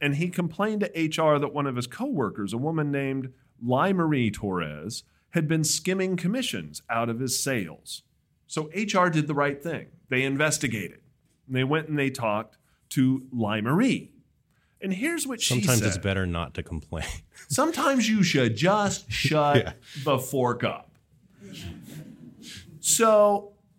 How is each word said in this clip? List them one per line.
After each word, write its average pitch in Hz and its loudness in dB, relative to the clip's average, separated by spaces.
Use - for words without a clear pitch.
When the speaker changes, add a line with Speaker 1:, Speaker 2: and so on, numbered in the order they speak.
Speaker 1:
and 143 2
he 170 0
complained 202 -2
to 165 -4
H 160 -2
R 151 4
that 143 -2
one 143 -2
of 131 -2
his 123 -4
coworkers, 107 -4
a 117 -2
woman 151 -2
named 135 -4
Lai 139 2
Marie 151 2
Torres, 90 -4
had 160 0
been 160 2
skimming 185 0
commissions 175 -4
out 117 0
of 117 -4
his 127 -2
sales. 101 -6
So 156 -6
H 208 -2
R 180 6
did 151 2
the 151 -2
right 143 0
thing. - -8
They 127 2
investigated. 135 0
And 131 -4
they 127 2
went 156 0
and 151 -2
they 135 0
talked 113 -2
to 131 2
Lai 110 0
Marie. 156 2
And 190 -4
here's 294 -2
what 254 -6
she 127 0
Speaker 2:
Sometimes 127 4
it's 104 0
Speaker 1:
said. 90 -6
Speaker 2:
better 95 0
not 85 -4
to 87 -6
complain. 80 -8
<laughs> - -20
Speaker 1:
Sometimes 277 0
you 220 2
should 127 2
just 190 0
shut 143 4
Speaker 2:
Yeah. - 2
Speaker 1:
the 139 2
fork 123 0
up. - -4
So 208 6